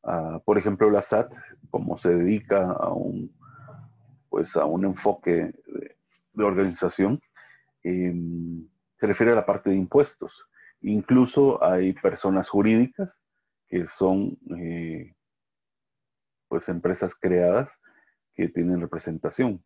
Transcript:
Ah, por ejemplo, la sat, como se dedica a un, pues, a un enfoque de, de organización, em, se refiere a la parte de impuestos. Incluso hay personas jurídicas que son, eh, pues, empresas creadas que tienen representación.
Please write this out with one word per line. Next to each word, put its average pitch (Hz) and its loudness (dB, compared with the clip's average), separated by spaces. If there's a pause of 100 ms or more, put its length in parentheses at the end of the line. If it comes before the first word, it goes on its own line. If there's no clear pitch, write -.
Ah, 82 -6
por 104 4
ejemplo, 104 2
la 101 2
sat, - -2 (380)
como 90 -6
se 87 2
dedica 95 0
a - -2
un, - -6 (920)
pues, - -4
a 76 2
un 85 -2
enfoque 92 -2 (120)
de, - -14 (380)
de 107 0
organización, 98 0 (640)
em, 85 -6 (280)
se - -2
refiere 120 2
a 113 6
la 104 0
parte 98 -2
de 95 2
impuestos. - 0 (360)
Incluso 127 2
hay 92 2
personas 95 0
jurídicas 113 2 (540)
que 87 -4
son, 95 0 (180)
eh, 85 -10 (1300)
pues, - -4
empresas 90 -4
creadas 90 2 (680)
que 87 -2
tienen 87 -2
representación. 85 -6